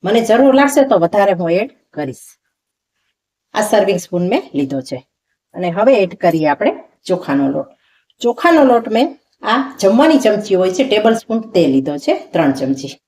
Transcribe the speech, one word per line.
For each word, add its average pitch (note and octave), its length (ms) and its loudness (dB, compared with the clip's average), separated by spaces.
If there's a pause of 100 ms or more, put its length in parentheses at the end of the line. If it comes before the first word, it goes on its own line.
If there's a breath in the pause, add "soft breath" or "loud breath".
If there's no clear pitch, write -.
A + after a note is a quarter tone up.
મને G#3+ 260 0
જરૂર C4 300 4
લાગશે C#4 320 2
તો F#3+ 120 2
વધારે G3 360 2
હું E3+ 120 -2 (100)
એડ - 120 -8 (220)
કરીશ. C3+ 280 -8 (1300)
આ G#3+ 160 -2
સર્વિંગ G3 340 2
સ્પૂન F3+ 260 -2
મેં D#4+ 220 -2
લીધો C#3 260 -4 (100)
છે. B2+ 120 -10 (540)
અને F3+ 200 -6
હવે A3+ 280 4
એડ F3+ 200 -6
કરીએ D#3+ 300 2
આપણે F3 180 -2 (360)
ચોખાનો C#3 480 -2
લોટ. D3 140 -8 (520)
ચોખાનો D4 500 2
લોટ A#3 240 0
મેં B3 120 0 (440)
આ C4 100 0 (180)
જમવાની C4 440 2
ચમચી G3+ 360 0
હોય F#3 160 0
છે, C4+ 100 0
ટેબલ A3+ 360 0
સ્પૂન, A3+ 180 -4 (140)
તે F3+ 140 2
લીધો C3+ 260 0 (100)
છે, - 100 -2 (180)
ત્રણ D3+ 280 0
ચમચી. C3+ 340 -6 (140)